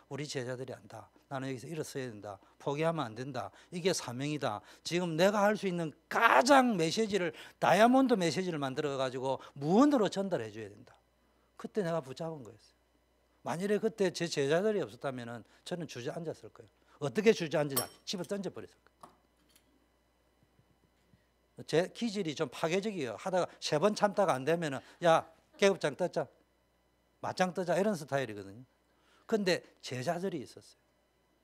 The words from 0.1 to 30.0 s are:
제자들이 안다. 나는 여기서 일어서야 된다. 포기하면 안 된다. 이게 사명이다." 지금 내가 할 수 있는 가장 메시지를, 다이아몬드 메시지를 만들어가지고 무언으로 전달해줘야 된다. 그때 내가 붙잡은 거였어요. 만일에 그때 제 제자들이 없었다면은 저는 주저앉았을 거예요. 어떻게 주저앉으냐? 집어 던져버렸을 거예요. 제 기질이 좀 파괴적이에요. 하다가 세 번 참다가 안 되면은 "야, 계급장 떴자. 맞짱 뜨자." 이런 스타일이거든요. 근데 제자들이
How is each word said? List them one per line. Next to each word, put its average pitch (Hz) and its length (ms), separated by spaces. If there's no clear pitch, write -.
제자들이 127 460
안다. 107 360
나는 135 200
여기서 131 180
일어서야 143 420
된다. 104 300
포기하면 156 480
안 110 100
된다. 123 360
이게 175 220
사명이다." 131 680
지금 170 320
내가 202 260
할 208 140
수 196 120
있는 170 260
가장 240 640
메시지를, 175 560
다이아몬드 240 560
메시지를 170 440
만들어가지고 135 800
무언으로 208 560
전달해줘야 113 580
된다. - 280
그때 - 280
내가 165 180
붙잡은 143 420
거였어요. 110 340
만일에 190 340
그때 196 340
제 175 160
제자들이 165 540
없었다면은 120 640
저는 170 240
주저앉았을 135 640
거예요. - 200
어떻게 185 320
주저앉으냐? 147 560
집어 180 200
던져버렸을 185 520
거예요. - 380
제 175 280
기질이 196 420
좀 151 140
파괴적이에요. 175 680
하다가 180 300
세 151 180
번 208 160
참다가 190 380
안 131 100
되면은 151 360
"야, 160 260
계급장 170 380
떴자. 165 320
맞짱 185 320
뜨자." 170 240
이런 202 180
스타일이거든요. 120 680
근데 185 380
제자들이 170 600